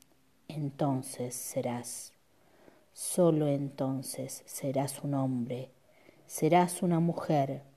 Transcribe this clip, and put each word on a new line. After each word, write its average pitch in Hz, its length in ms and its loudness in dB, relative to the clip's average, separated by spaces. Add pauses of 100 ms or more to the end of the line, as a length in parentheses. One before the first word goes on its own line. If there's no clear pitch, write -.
(480)
Entonces 139 840 -4
serás, - 800 -6 (800)
solo 160 540 4
entonces 135 1000 -4
serás 135 560 -2
un 143 120 -2
hombre, 127 560 -2 (560)
serás 175 560 4
una 175 180 4
mujer, 143 640 0 (140)